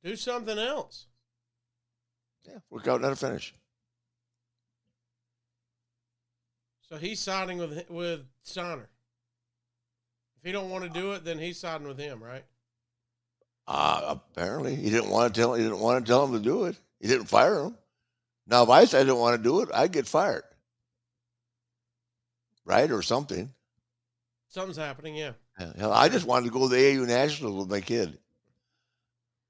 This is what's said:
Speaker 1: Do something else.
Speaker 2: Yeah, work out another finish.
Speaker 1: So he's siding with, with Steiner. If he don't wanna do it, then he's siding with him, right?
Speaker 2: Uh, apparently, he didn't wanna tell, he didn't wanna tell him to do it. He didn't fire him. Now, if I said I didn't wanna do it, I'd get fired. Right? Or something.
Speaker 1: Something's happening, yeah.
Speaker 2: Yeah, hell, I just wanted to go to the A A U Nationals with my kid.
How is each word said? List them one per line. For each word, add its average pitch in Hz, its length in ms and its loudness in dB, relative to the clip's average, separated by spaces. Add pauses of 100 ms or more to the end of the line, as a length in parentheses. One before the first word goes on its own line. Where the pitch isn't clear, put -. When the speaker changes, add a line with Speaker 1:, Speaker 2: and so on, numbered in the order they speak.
Speaker 1:
Do 190 120 -10
something 220 440 -6
else. 254 480 -8 (1400)
Speaker 2:
Yeah, 220 120 -20 (100)
work 117 180 -10
out 127 120 2
another 135 160 -2
finish. - 400 -8 (3250)
Speaker 1:
So 156 100 -18
he's 185 220 -8
siding 190 380 -6
with, 170 320 -10
with 170 320 -8 (220)
Steiner. 170 440 -12 (1500)
If - 60 -20
he 175 80 -8
don't 190 180 -8
wanna 185 200 -8
do 185 240 -6
it, 190 120 -10
then 165 140 -8
he's 170 200 -10
siding 160 280 -10
with 135 100 -14
him, 135 260 -14
right? 127 200 -16 (1200)
Speaker 2:
Uh, 73 500 -2 (180)
apparently, 123 400 -6
he 110 160 -2
didn't 107 180 0
wanna 113 220 2
tell, 120 240 0
he 117 80 0
didn't 107 160 -2
wanna 120 260 2
tell 123 180 6
him 135 100 -2
to 113 60 -2
do 156 260 0
it. 180 120 -6 (220)
He - 80 -8
didn't 120 180 0
fire 147 380 4
him. 226 120 -8 (680)
Now, 120 160 6
if 117 80 6
I 143 160 12
said 135 160 4
I - 40 6
didn't 131 140 4
wanna 120 200 4
do 131 220 2
it, 240 120 -2
I'd 147 180 2
get 147 160 -2
fired. 165 360 -2 (2250)
Right? 113 280 4
Or 107 100 -2
something. 120 500 -4 (1000)
Speaker 1:
Something's 185 280 -10
happening, 151 380 -10
yeah. 151 160 -8 (280)
Speaker 2:
Yeah, 87 180 -10
hell, 107 160 0
I 127 160 6
just 180 180 -2
wanted 123 180 2
to 117 60 -4
go 131 160 0
to 123 80 2
the 127 40 4
A 139 120 8
A - 20 2
U 131 140 0
Nationals 127 480 0
with 95 160 -6
my 101 100 -2
kid. 95 380 -4 (1300)